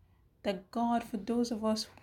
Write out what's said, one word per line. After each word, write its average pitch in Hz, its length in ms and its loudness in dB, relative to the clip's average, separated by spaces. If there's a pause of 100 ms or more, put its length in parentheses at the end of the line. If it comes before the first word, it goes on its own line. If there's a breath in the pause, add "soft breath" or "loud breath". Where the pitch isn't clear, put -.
(440 soft breath)
that 190 260 -2
God, 233 340 2
for 233 140 -6
those 233 340 0
of 220 140 -2
us 220 220 0 (160)